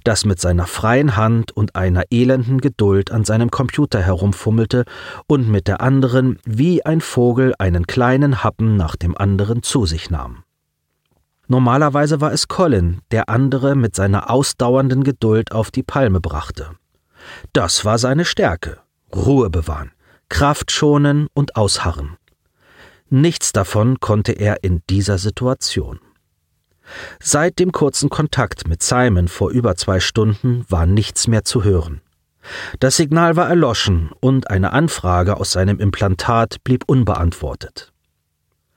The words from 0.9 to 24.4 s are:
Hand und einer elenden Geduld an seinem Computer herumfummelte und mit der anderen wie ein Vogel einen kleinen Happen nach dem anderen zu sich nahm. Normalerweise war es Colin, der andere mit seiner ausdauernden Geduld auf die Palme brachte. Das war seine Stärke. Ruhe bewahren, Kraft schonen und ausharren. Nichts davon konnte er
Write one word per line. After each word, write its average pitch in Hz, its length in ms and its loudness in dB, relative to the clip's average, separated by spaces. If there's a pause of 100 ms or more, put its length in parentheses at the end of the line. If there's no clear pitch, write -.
Hand 113 340 2
und - 260 -4
einer 92 340 2
elenden 127 500 2
Geduld 98 500 0
an 110 140 0
seinem 113 260 0
Computer 131 520 -2
herumfummelte 104 840 0 (420)
und 135 220 2
mit 104 180 2
der 95 140 -2
anderen 131 640 2
wie 143 400 0
ein 160 160 0
Vogel 123 580 2
einen 87 280 0
kleinen 131 580 2
Happen 110 320 0
nach 82 200 -2
dem 85 200 -2
anderen 101 460 0
zu 113 240 0
sich 80 240 -4
nahm. 64 340 -8 (1040)
Normalerweise 139 720 2
war 151 140 0
es - 120 -4
Colin, 95 540 0 (100)
der 110 200 -2
andere 135 460 2
mit 117 200 0
seiner 98 320 0
ausdauernden 131 760 2
Geduld 113 480 0
auf 110 180 -2
die 131 120 -4
Palme 107 380 0
brachte. 76 520 -8 (800)
Das 104 320 0
war 110 100 2
seine 131 300 0
Stärke. 87 500 -2 (340)
Ruhe 110 380 2
bewahren, 78 420 -6 (380)
Kraft - 420 0
schonen 147 600 2
und - 240 -2
ausharren. 87 600 -4 (920)
Nichts 151 420 2
davon 110 480 0
konnte 107 320 0
er 104 320 -2